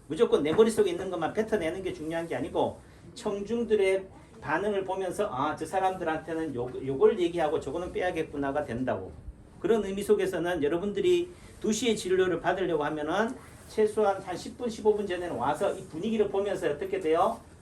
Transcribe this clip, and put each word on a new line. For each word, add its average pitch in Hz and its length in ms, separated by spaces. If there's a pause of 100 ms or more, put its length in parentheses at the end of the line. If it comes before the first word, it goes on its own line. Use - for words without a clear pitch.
무조건 160 360
내 151 100
머릿속에 214 380
있는 185 180
것만 165 240
뱉어내는 190 480
게 180 120
중요한 165 340
게 151 80
아니고 131 440 (360)
청중들의 202 920 (360)
반응을 190 400
보면서 185 480
아, 147 240
저 - 100
사람들한테는 165 880
요, - 160 (160)
요걸 135 320
얘기하고 165 440
저거는 170 320
빼야겠구나가 151 720
된다고. 113 480 (480)
그런 202 240
의미 196 180
속에서는 180 580
여러분들이 180 720 (280)
두 214 100
시에 220 240
진료를 185 460
받으려고 165 420
하면은 156 500 (360)
최소한 208 520
한 180 140
십 - 220
분, 240 120
십오 214 260
분 202 120
전에는 175 300
와서 151 360
이 127 140
분위기를 208 400
보면서 190 420
어떻게 160 300
돼요? 170 400 (220)